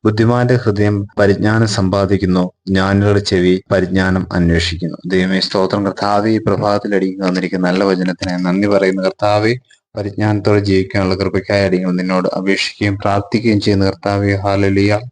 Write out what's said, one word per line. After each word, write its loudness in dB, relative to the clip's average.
ബുദ്ധിമാന്റെ 2
ഹൃദയം 0
പരിജ്ഞാനം 2
സമ്പാദിക്കുന്നു, 0
ജ്ഞാനികളുടെ 2
ചെവി 2
പരിജ്ഞാനം 0
അന്വേഷിക്കുന്നു. 0
ദൈവമേ, 0
സ്തോത്രം. -2
കർത്താവേ, 0
ഈ 2
പ്രഭാതത്തിൽ -2
അടിയങ്ങൾക്ക് -2
തന്നിരിക്കുന്ന -2
നല്ല 0
വചനത്തിനായി -2
നന്ദി 0
പറയുന്നു. 0
കർത്താവേ, 0
പരിജ്ഞാനത്തോടെ 0
ജീവിക്കാനുള്ള 0
കൃപയ്ക്കായി 0
അടിയങ്ങൾ 0
നിന്നോട് -2
അപേക്ഷിക്കുകയും -2
പ്രാർത്ഥിക്കുകയും 0
ചെയ്യുന്ന 2
കർത്താവേ, -2
ഹല്ലേലൂയ. 0